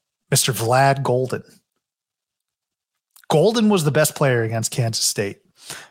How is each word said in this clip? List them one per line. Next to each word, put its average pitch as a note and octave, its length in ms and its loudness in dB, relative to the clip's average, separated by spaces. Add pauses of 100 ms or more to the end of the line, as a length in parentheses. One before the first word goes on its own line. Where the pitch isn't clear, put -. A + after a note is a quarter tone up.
(300)
Mister C3+ 220 0
Vlad C3 500 2
Golden. B2 400 -2 (1900)
Golden G#3+ 400 2
was F#3+ 160 2
the D3 60 0
best D3+ 240 0
player B2+ 280 0
against A2 280 -4
Kansas A#2 340 -4
State G2+ 340 -4 (520)